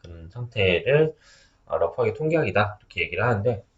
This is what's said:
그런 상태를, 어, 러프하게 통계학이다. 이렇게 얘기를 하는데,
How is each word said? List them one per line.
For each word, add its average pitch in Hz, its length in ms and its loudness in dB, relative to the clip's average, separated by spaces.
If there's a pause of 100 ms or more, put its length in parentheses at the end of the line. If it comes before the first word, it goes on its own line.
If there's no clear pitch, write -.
그런 85 280 -18
상태를, 120 840 2 (520)
어, - 120 -4
러프하게 - 360 0
통계학이다. 127 640 0
이렇게 - 220 -8
얘기를 85 220 -4
하는데, 110 400 0 (140)